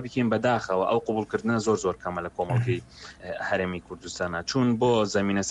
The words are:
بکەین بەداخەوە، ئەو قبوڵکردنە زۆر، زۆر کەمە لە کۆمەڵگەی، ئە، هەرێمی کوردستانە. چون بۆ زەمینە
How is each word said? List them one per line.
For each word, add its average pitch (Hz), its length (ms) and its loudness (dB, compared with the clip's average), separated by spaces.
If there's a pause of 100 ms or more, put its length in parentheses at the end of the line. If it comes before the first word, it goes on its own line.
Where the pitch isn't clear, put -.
بکەین 120 300 0
بەداخەوە، 107 560 2
ئەو 117 160 2
قبوڵکردنە 107 500 0 (100)
زۆر، 107 180 4
زۆر 87 180 0
کەمە 87 240 -4
لە 87 100 -8
کۆمەڵگەی، 117 440 0
ئە، - 500 -16 (180)
هەرێمی 92 380 -2
کوردستانە. 87 540 -6 (100)
چون 127 160 2 (140)
بۆ 123 120 4 (220)
زەمینە 101 360 2